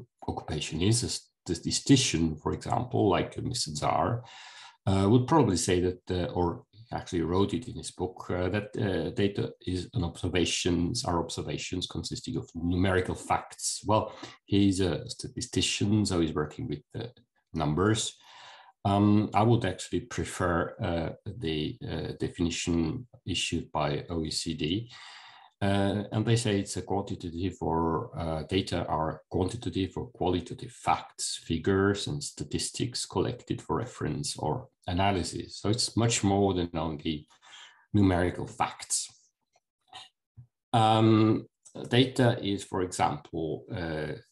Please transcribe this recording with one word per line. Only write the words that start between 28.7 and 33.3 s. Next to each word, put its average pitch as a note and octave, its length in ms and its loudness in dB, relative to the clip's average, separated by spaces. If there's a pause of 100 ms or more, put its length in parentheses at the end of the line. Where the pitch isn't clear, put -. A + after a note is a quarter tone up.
are D#2 440 -2
quantitative F#2 640 -2
or D#2 120 -6
qualitative - 600 -4
facts, - 720 -4
figures, G2 640 2
and D2 160 -6
statistics - 840 -6
collected - 560 -4